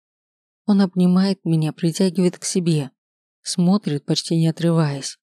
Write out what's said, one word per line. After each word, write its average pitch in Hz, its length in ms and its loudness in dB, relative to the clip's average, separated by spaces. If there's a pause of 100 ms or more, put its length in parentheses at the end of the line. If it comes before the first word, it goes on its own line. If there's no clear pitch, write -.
(680)
Он 202 140 4
обнимает 185 640 2
меня, 160 300 0
притягивает 180 640 0
к - 60 -14
себе, 160 460 -2 (520)
смотрит, 175 640 0
почти 165 300 -2
не 165 120 2
отрываясь. 160 680 -2 (120)